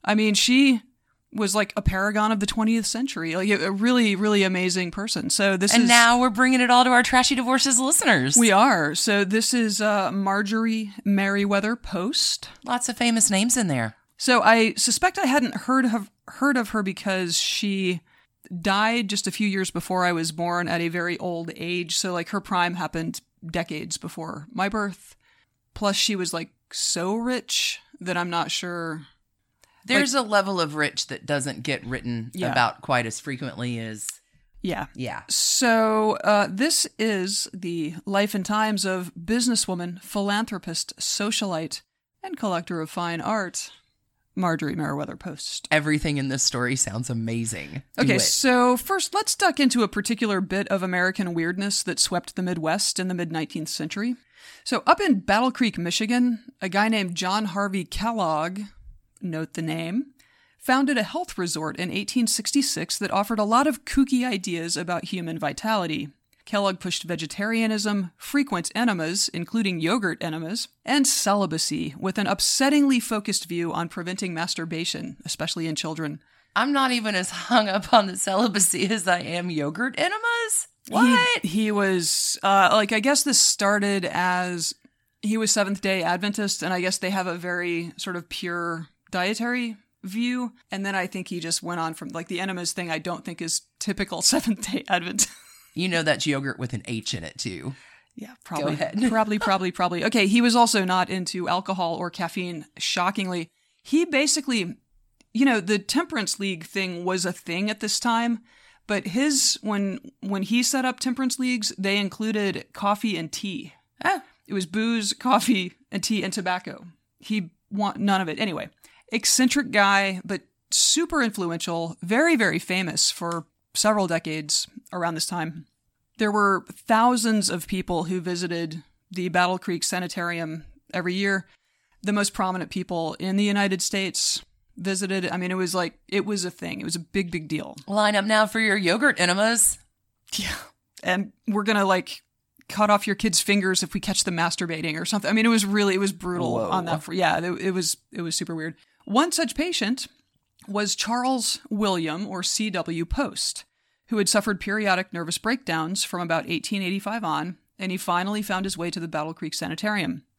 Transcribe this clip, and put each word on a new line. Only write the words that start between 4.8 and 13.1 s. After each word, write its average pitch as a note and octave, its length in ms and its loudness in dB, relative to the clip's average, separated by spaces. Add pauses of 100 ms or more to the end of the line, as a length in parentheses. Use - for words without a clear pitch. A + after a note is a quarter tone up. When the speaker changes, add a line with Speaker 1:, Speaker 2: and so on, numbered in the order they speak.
Speaker 1:
person. - 400 -4
So G3 260 4
this G3 160 2
Speaker 2:
And A#3+ 120 6
Speaker 1:
is A#3+ 40 4
Speaker 2:
now A#3+ 320 8
we're B3+ 80 4
bringing B3+ 320 4
it B3 100 2
all B3 140 8
to B3+ 60 4
our B3 120 8
Trashy B3+ 320 4
Divorces B3+ 460 2
listeners. A#3+ 560 4
Speaker 1:
We A3+ 160 6
are. F#3+ 420 6
So G3+ 300 2
this A3 300 2
is, A3 260 2
uh, G#3 320 2
Marjorie G#3 800 0 (100)
Merriweather G3+ 760 2
Post. - 760 -2 (120)
Speaker 2:
Lots B3 280 -2
of - 80 -8
famous A#3 320 4